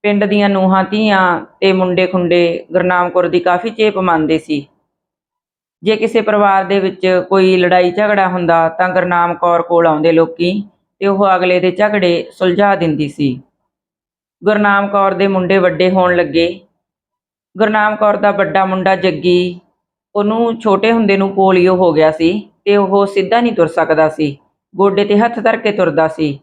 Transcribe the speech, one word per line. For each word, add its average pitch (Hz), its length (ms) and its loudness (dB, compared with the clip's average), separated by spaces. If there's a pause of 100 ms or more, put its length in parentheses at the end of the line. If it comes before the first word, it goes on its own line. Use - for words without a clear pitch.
ਪਿੰਡ 208 220 0
ਦੀਆਂ 202 240 0
ਨੂੰਹਾਂ 190 360 2
ਧੀਆਂ 190 640 0 (140)
ਤੇ 190 120 2
ਮੁੰਡੇ 185 340 0
ਖੁੰਡੇ 175 640 0
ਗੁਰਨਾਮ 180 380 0
ਕੌਰ 180 180 0
ਦੀ 175 120 0
ਕਾਫੀ 180 300 -2
ਚੇਪ 214 280 -2
ਮੰਨਦੇ 160 400 0
ਸੀ। 147 280 -8 (1160)
ਜੇ 214 140 0
ਕਿਸੇ 226 240 -2
ਪਰਿਵਾਰ 202 440 2
ਦੇ 196 160 0
ਵਿੱਚ 185 480 0
ਕੋਈ 185 280 4
ਲੜਾਈ 180 340 2
ਝਗੜਾ 196 380 0
ਹੁੰਦਾ 170 400 0
ਤਾਂ 180 200 -2
ਗੁਰਨਾਮ 175 460 0
ਕੌਰ 170 280 0
ਕੋਲ 170 240 0
ਆਉਂਦੇ 156 260 2
ਲੋਕੀ 175 520 -2 (340)
ਤੇ 196 100 -2
ਉਹ 196 180 0 (100)
ਅਗਲੇ 180 240 0
ਦੇ 185 100 0
ਝਗੜੇ 185 640 -2
ਸੁਲਝਾ 196 420 0
ਦਿੰਦੀ 156 340 -2
ਸੀ। 135 340 -4 (1000)
ਗੁਰਨਾਮ 202 440 0
ਕੌਰ 196 260 0
ਦੇ 190 120 0
ਮੁੰਡੇ 190 320 0
ਵੱਡੇ 180 320 0
ਹੋਣ 180 260 2
ਲੱਗੇ। 170 440 -2 (960)
ਗੁਰਨਾਮ 214 380 0
ਕੌਰ 208 200 0
ਦਾ 202 140 0
ਵੱਡਾ 190 340 -2
ਮੁੰਡਾ 190 320 0
ਜੱਗੀ, 180 640 -2 (540)
ਉਹਨੂੰ 226 460 -2
ਛੋਟੇ 214 320 0
ਹੁੰਦੇ 208 240 0
ਨੂੰ 196 180 -2
ਪੋਲੀਓ 185 420 2
ਹੋ 180 160 2
ਗਿਆ 156 180 4
ਸੀ 165 380 -2 (160)
ਤੇ 202 120 2
ਉਹ 196 300 0
ਸਿੱਧਾ 196 340 0
ਨਹੀਂ 240 120 0
ਤੁਰ 165 140 0
ਸਕਦਾ 156 420 0
ਸੀ, 151 300 -4 (380)
ਗੋਡੇ 196 280 2
'ਤੇ 208 140 0
ਹੱਥ 233 220 -2
ਧਰ 220 160 0
ਕੇ 226 160 -4
ਤੁਰਦਾ 165 360 0
ਸੀ। 151 340 -6